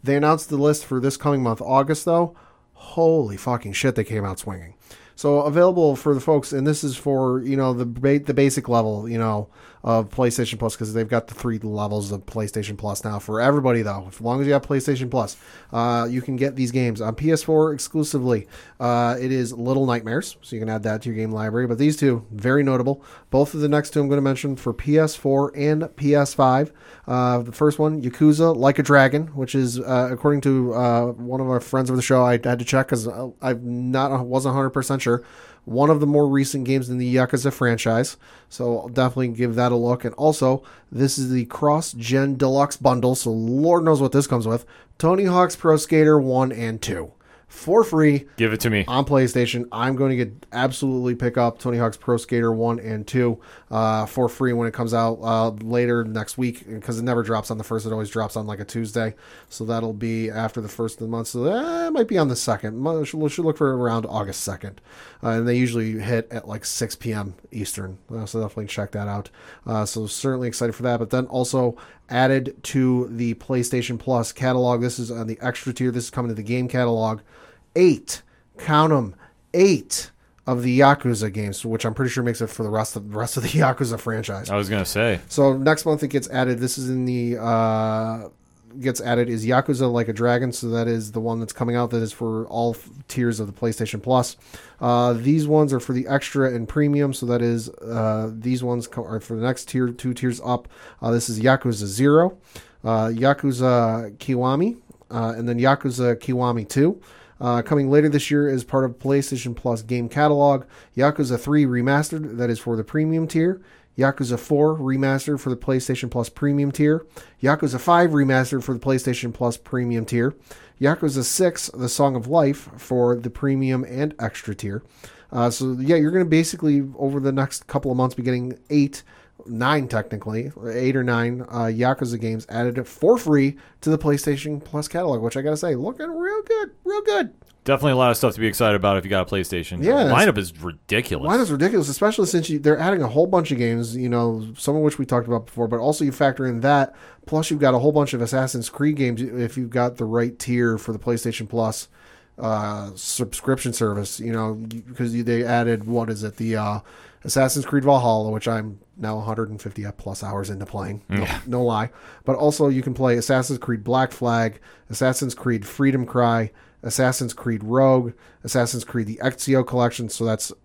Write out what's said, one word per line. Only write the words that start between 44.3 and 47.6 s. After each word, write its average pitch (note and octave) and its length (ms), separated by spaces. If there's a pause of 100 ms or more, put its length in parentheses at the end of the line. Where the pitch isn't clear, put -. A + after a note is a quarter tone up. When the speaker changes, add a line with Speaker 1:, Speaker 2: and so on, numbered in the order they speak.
Speaker 1:
with. A#2 180 (320)
Tony F#3 280
Hawk's F3+ 300
Pro D#3 220
Skater D#3 420
one C3 320
and A2+ 300
two F2 300 (360)
for G#3 360